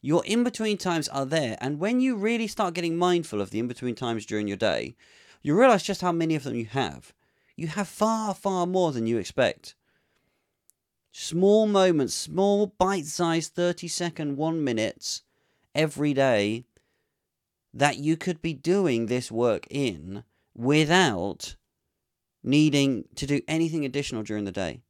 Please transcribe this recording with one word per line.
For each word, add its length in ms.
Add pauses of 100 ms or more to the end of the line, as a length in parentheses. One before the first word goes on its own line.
Your 220
in-between 520
times 320
are 160
there, 360
and 160
when 220
you 160
really 320
start 260
getting 240
mindful 420
of 120
the 80
in-between 340
times 320
during 220
your 100
day, 380 (480)
you 120
realize 280
just 180
how 100
many 220
of 100
them 120
you 100
have. 480 (420)
You 120
have 200
far, 460
far 320
more 260
than 140
you 140
expect. 560 (1400)
Small 560
moments, 480
small 640
bite-sized 760
thirty-second, 840
one 260
minutes 580 (540)
every 400
day 500 (1040)
that 260
you 200
could 240
be 120
doing 520
this 260
work 380
in 540 (320)
without 1000 (880)
needing 680
to 140
do 200
anything 380
additional 380
during 220
the 60
day. 380